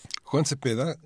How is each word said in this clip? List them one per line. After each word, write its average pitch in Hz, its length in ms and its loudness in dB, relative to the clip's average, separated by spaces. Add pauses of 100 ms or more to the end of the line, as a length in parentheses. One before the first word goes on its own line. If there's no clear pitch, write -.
(240)
Juan 143 220 2
Cepeda, 135 500 0 (100)